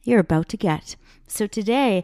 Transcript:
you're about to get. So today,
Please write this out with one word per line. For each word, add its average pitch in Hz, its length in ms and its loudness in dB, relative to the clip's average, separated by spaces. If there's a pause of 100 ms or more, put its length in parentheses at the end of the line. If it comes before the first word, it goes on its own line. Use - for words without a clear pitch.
you're 240 160 2
about 165 300 2
to - 80 -8
get. 160 400 -4 (320)
So - 180 -6
today, 220 580 0